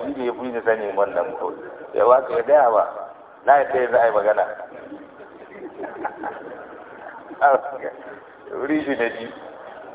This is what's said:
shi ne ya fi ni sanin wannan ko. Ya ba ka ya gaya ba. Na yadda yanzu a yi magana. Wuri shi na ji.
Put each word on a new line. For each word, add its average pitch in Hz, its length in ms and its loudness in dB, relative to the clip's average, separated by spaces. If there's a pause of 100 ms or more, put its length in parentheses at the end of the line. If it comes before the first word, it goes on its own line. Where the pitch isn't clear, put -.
shi 135 160 -6
ne 131 80 -4
ya 120 80 0
fi 123 160 -6
ni 117 160 -4
sanin 107 320 0
wannan 98 420 0
ko. 90 140 -6 (400)
Ya - 140 4
ba 127 180 8
ka - 80 -6
ya 117 100 0
gaya 135 280 6
ba. 101 140 4 (600)
Na 127 80 6 (100)
yadda 131 180 0
yanzu 120 160 2
a 117 100 6
yi 113 60 4
magana. 104 320 4 (4000)
Wuri 147 320 -2
shi 139 120 -2
na 117 120 0
ji. 117 240 -10 (640)